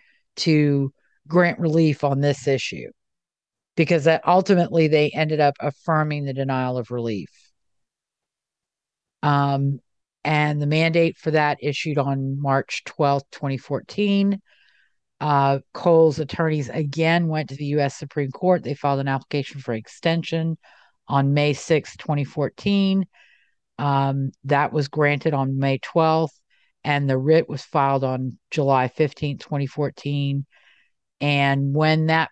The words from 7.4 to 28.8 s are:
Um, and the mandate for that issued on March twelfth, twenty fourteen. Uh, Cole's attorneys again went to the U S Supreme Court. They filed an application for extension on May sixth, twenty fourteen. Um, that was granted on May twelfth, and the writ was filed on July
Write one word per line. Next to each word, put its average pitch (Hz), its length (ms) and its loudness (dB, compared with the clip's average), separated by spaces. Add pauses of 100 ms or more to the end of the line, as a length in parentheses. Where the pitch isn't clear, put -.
Um, 139 560 0 (460)
and 151 360 0
the 143 60 -2
mandate 165 500 2
for 160 140 -6
that 147 300 2
issued 147 360 -4
on 135 420 -2
March 135 440 -2
twelfth, 143 480 -2
twenty 135 260 -6
fourteen. 202 840 -2 (800)
Uh, 139 380 2 (140)
Cole's 160 460 4
attorneys 151 500 -2
again 160 580 0
went 156 220 -4
to 139 60 -10
the 147 100 -8
U 143 140 0
S 139 160 0
Supreme 139 360 -6
Court. 180 320 0
They 139 100 -6
filed 139 260 -2
an 139 80 -4
application 135 540 -6
for 120 120 -6
extension 165 840 -4 (500)
on 139 260 2
May 147 200 2
sixth, - 440 -2
twenty 147 260 -4
fourteen. 190 840 -2 (720)
Um, 139 540 0 (140)
that 143 280 0
was 147 140 -2
granted 147 460 0
on 135 260 -2
May 135 180 0
twelfth, 160 600 0 (440)
and 143 240 0
the 131 100 2
writ 156 320 2
was 147 140 -8
filed 139 400 0
on 131 360 -4 (100)
July 135 380 2